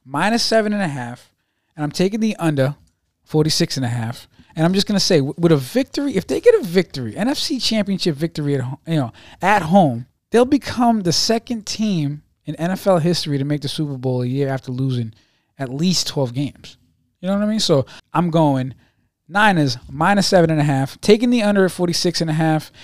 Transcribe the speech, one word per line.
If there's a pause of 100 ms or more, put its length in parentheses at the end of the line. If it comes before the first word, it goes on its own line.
minus
seven
and
a
half, (420)
and
I'm
taking
the
under, (480)
forty-six
and
a
half. (280)
And
I'm
just
gonna
say,
w-,
with
a
victory,
if
they
get
a
victory,
N
F
C
Championship
victory
at
ho-,
you
know, (300)
at
home, (240)
they'll
become
the
second
team (200)
in
N
F
L
history
to
make
the
Super
Bowl
a
year
after
losing (440)
at
least
twelve
games. (440)
You
know
what
I
mean?
So (280)
I'm
going (540)
Niners (140)
minus
seven
and
a
half,
taking
the
under
at
forty-six
and
a
half. (120)